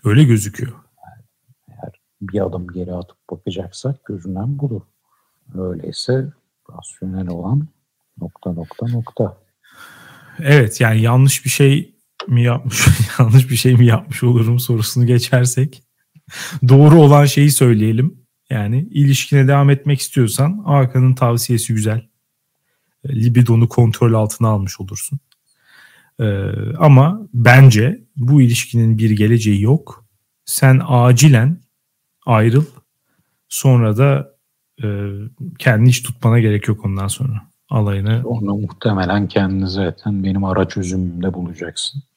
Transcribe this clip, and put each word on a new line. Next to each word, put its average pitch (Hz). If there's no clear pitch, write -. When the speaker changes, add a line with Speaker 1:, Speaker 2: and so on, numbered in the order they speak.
Speaker 1:
Öyle 117
gözüküyor. 104
Speaker 2:
Eğer -
bir 98
adım 90
geri 90
atıp 87
bakacaksak 92
görünen 101
budur. 120
Öyleyse 123
rasyonel 92
olan 98
nokta, 85
nokta, 85
nokta. 117
Speaker 1:
Evet, 139
yani 110
yanlış 127
bir 131
şey 139
mi 120
yapmış, 120
<laughs> -
yanlış 123
bir 123
şey 127
mi 120
yapmış -
olurum 120
sorusunu 120
geçersek, 123
doğru 147
olan 143
şeyi 143
söyleyelim. 120
Yani 110
ilişkine 139
devam 143
etmek 139
istiyorsan 135
Hakan'ın 131
tavsiyesi 117
güzel. 110
Libidonu 117
kontrol 113
altına 110
almış 101
olursun. 101
Ee, 117
ama 156
bence 123
bu 135
ilişkinin 117
bir 110
geleceği 107
yok. -
Sen 131
acilen 127
ayrıl. 117
Sonra 117
da, 139
e, 107
kendini 120
hiç 123
tutmana 117
gerek 104
yok 107
ondan 98
sonra. 107
Alayını 107
Speaker 2:
Sonra 110
muhtemelen 98
kendini 95
zaten 95
benim 95
ara 92
çözümümde 90
bulacaksın. 87